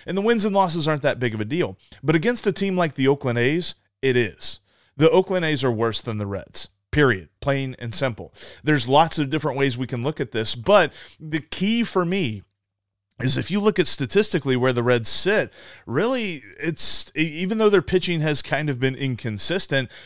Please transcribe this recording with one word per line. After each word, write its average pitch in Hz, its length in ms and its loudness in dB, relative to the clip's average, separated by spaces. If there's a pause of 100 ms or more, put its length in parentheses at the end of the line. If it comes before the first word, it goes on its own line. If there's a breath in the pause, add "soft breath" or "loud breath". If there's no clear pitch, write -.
and 170 140 -6
the 196 40 0
wins 220 220 2
and 202 100 0
losses 170 320 2
aren't 151 160 0
that 131 180 0
big 120 120 0
of 110 80 -6
a 107 60 -2
deal. 117 320 -4 (240 loud breath)
But 160 140 2
against 226 300 0
a 196 60 2
team 196 240 -2
like 170 200 0
the 135 120 2
Oakland 135 300 0
A's, 147 380 0 (260)
it 131 140 2
is. - 420 -2 (360)
The 151 160 4
Oakland 185 360 2
A's 147 180 -2
are 127 80 2
worse 110 300 -2
than 110 160 -6
the 104 80 -4
Reds, - 420 -10 (220)
period, 120 380 2 (120)
plain 135 380 -4
and 117 160 -10
simple. 107 400 -6 (300 loud breath)
There's 139 240 2
lots 156 320 6
of 139 100 -2
different 143 260 -2
ways 139 220 0
we 127 80 -4
can 120 160 -6
look 151 180 -4
at 127 120 -6
this, - 240 -2
but 165 360 4 (280 loud breath)
the 156 200 -6
key 220 440 -2
for 185 200 0
me 160 380 -2 (800)
is 131 160 0
if - 160 -4
you 202 80 0
look 208 180 2
at 165 80 2
statistically 139 720 0
where 127 160 2
the 120 100 0
Reds 120 260 2
sit, 180 440 0 (340 loud breath)
really, 190 560 -2 (160)
it's, - 580 -2
e-, 156 60 0
even 175 360 -2
though 214 120 6
their 196 100 6
pitching 175 400 0
has 151 220 0
kind 151 260 -2
of 127 120 -2
been 131 160 0
inconsistent, 131 920 -2 (160 loud breath)